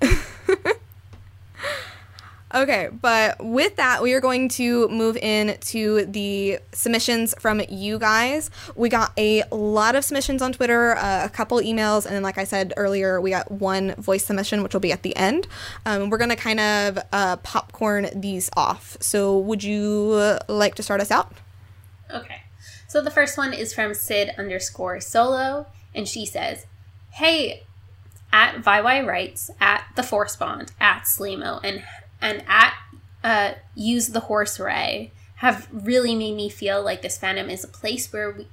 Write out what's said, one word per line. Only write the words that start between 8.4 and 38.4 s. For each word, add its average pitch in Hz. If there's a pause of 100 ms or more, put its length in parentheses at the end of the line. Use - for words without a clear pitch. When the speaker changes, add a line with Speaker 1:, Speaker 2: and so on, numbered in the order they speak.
Speaker 1:
We 233
got 226
a 214
lot 214
of 277
submissions 277
on 254
Twitter, 240
uh, 190
a 214
couple 233
emails, 214
and 196
then, 196
like 190
I 196
said 196
earlier, 196
we 190
got 185
one 190
voice 196
submission, 202
which 190
will 196
be 160
at -
the -
end. 262 (400)
Um, 202
we're 220
gonna 233
kind 220
of, 208 (140)
uh, 190
popcorn 202
these 190
off. -
So 196
would 202
you, 208
uh, 208
like 208
to 220
start 202
us 208
out? - (800)
Speaker 2:
Okay. - (440)
So 294
the 294
first 285
one 269
is 226
from 214
Sid 208
underscore 185
solo, 262 (260)
and 202
she 220
says, - (440)
"Hey, 311 (680)
at 226
Y 208
Y 254
Writes, 185
at 202 (140)
The 254
Force 208
Bond, -
at 202
Slimo, -
and, 202 (360)
and 214
at, 220 (500)
uh, 208 (240)
Use 233
the 226
Horse 208
Ray 208 (240)
have 240
really 233
made 214
me 208
feel 202
like 190
this 180
fandom 196
is 185
a -
place -
where 208
w-, 202